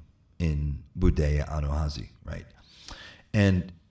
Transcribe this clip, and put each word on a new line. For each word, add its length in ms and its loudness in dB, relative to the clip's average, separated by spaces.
in 440 -2
Budaya 500 2
Anohazi, 600 -4
right? 220 -12
And 400 4